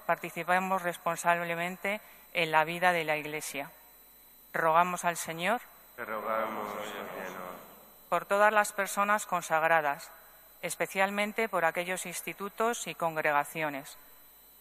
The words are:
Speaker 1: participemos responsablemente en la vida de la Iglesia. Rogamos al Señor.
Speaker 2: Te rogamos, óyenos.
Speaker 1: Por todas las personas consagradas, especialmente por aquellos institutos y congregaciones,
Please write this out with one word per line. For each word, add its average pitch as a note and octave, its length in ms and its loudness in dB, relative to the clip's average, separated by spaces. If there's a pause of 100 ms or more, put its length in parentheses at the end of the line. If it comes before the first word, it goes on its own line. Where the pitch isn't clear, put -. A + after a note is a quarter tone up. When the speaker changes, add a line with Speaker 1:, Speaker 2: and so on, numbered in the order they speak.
Speaker 1:
participemos F3+ 760 0
responsablemente F3 1160 -2 (320)
en E3 180 0
la D#3 140 6
vida F3 280 2
de E3 120 2
la D3+ 120 0
Iglesia. D3+ 540 -8 (840)
Rogamos E3+ 520 4
al E3+ 120 0
Señor. F3 440 -2 (340)
Speaker 2:
Te A#2+ 100 -10
rogamos, A2 680 -4
óyenos. F#2+ 800 -10 (560)
Speaker 1:
Por E3+ 180 0
todas G#3 260 6
las G#3 200 2
personas G3+ 520 0
consagradas, D#3+ 840 2 (500)
especialmente G3+ 880 0
por F3 160 0
aquellos F3 400 -2
institutos G3 840 -4
y E3 80 -8
congregaciones, D3+ 1000 -2 (640)